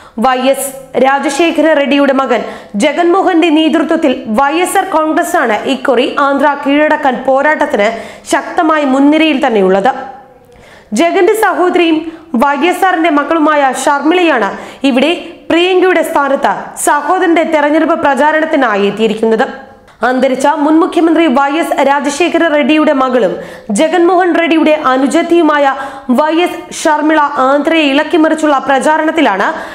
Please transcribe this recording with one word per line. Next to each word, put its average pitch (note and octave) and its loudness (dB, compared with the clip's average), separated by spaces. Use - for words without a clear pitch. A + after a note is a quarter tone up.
വൈ B3+ 0
എസ് C4+ -4
രാജശേഖര D4 0
റെഡ്ഡിയുടെ C#4 2
മകൻ B3+ 0
ജഗൻമോഹന്റെ E4+ 2
നേതൃത്വത്തിൽ D#4 0
വൈ C4 0
എസ് F4+ -2
ആർ F#4+ 2
കോൺഗ്രസാണ് D#4 -2
ഇക്കുറി C4 0
ആന്ധ്ര C#4 0
കീഴടക്കാൻ D4 0
പോരാട്ടത്തിന് C4+ 0
ശക്തമായി D#4 0
മുൻനിരയിൽ C#4+ 2
തന്നെയുള്ളത്. G3 2
ജഗന്റെ E4+ 2
സഹോദരിയും F4 0
വൈ C#4 0
എസ് F4 0
ആറിന്റെ E4+ 0
മകളുമായ D4 0
ഷർമിളയാണ് C#4+ 0
ഇവിടെ C#4 0
പ്രിയങ്കയുടെ F4 2
സ്ഥാനത്ത് C#4 -2
സഹോദരന്റെ E4+ 0
തെരഞ്ഞെടുപ്പ് D#4 0
പ്രചാരണത്തിനായി D4 0
എത്തിയിരിക്കുന്നത്. A3 0
അന്തരിച്ച B3+ 0
മുൻ D#4 2
മുഖ്യമന്ത്രി E4 2
വൈ C#4 2
എസ് D4 -2
രാജശേഖര D4 0
റെഡ്ഡിയുടെ D4+ 2
മകളും B3 0
ജഗൻമോഹൻ E4+ 2
റെഡ്ഡിയുടെ D#4 2
അനുജത്തിയുമായ D4 2
വൈ D4+ 0
എസ് - -4
ഷർമിള D4+ 0
ആന്ധ്രയെ C#4+ 0
ഇളക്കിമറിച്ചുള്ള D#4 0
പ്രചാരണത്തിലാണ്. C#4 0